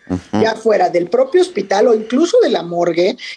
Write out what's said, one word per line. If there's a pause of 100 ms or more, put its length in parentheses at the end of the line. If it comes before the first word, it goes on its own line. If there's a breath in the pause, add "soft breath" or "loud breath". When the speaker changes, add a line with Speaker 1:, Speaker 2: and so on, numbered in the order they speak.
Speaker 1:
Ujú.
Speaker 2:
ya
fuera
del
propio
hospital
o
incluso
de
la
morgue, (200 loud breath)